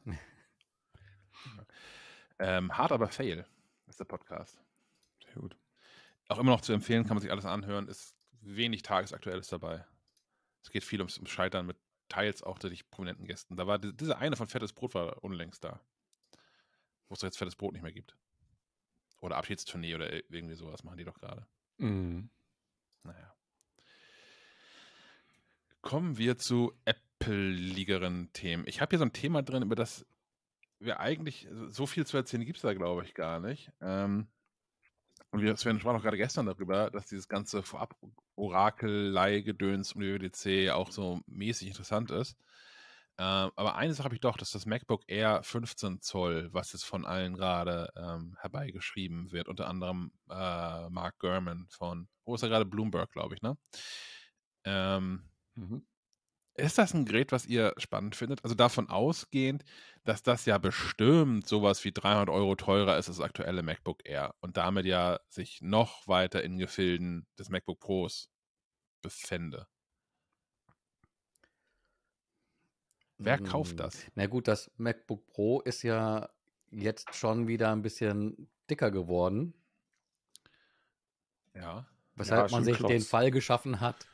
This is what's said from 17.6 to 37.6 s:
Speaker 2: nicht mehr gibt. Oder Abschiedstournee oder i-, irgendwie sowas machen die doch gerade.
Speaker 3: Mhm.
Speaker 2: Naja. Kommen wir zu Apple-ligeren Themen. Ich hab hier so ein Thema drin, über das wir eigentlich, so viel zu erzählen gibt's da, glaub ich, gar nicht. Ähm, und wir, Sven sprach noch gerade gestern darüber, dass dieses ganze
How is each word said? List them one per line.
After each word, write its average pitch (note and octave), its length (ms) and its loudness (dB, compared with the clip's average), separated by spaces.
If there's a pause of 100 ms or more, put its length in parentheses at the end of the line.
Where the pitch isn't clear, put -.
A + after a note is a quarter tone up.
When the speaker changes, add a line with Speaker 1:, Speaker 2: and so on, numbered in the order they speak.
Speaker 2:
nicht F2 80 -14
mehr D#2+ 100 -12
gibt. - 240 -20 (1040)
Oder F2 160 -4
Abschiedstournee E2 580 -6
oder D#2+ 180 -6
i-, E2 160 -8
irgendwie E2 280 -12
sowas D#2+ 260 -14
machen F2 160 -16
die E2+ 60 -12
doch F2 160 -16
gerade. A2 260 -14 (300)
Speaker 3:
Mhm. F#2+ 520 -2 (760)
Speaker 2:
Naja. - 320 -20 (2500)
Kommen D3+ 380 -2
wir A#2+ 200 2
zu A#2+ 340 2 (140)
Apple-ligeren F#2 1500 0
Themen. E2+ 340 -4
Ich - 140 -4
hab D#3 100 0
hier F3 80 4
so D#3 60 4
ein A#2 80 2
Thema D3 300 0
drin, C3 200 -2
über G#2+ 140 0
das - 280 -4 (800)
wir A#2 140 -2
eigentlich, D#3 480 -4 (220)
so A#2+ 180 -4
viel D3+ 180 -2
zu - 120 -4
erzählen A#2+ 280 -2
gibt's D3 180 -8
da, G#2 120 2
glaub F2 300 -2
ich, - 100 -18
gar E2 240 -2
nicht. A#2 320 -8 (100)
Ähm, G2+ 460 0 (1040)
und G#2+ 100 0
wir, G#2+ 140 4
Sven A2+ 240 2
sprach A2+ 140 2
noch A2 100 0
gerade G#2+ 140 2
gestern A#2+ 300 0
darüber, F#2+ 440 0
dass G2+ 160 -8
dieses G2 220 -10
ganze G2+ 340 -4